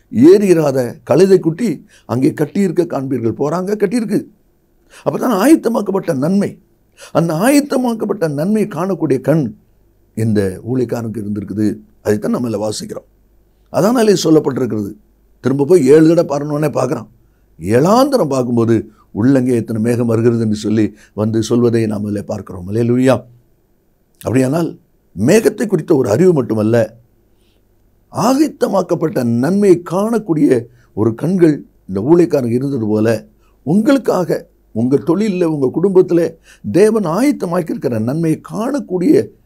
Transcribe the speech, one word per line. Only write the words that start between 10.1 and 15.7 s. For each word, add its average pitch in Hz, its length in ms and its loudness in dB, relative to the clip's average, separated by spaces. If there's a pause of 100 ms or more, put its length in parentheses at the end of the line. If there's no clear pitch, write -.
இந்த 104 460 -2 (120)
ஊழியக்காரனுக்கு 117 500 -4
இருந்திருக்குது. 101 540 -4 (240)
அதைத்தான் 107 300 -2
நம்ம 120 180 -4
இதுல 107 200 -4
வாசிக்கிறோம். - 360 -10 (640)
அதனாலே 214 440 2
சொல்லப்பட்டிருக்கிறது. 127 800 0 (480)
திரும்ப 139 240 0
போய் 165 220 4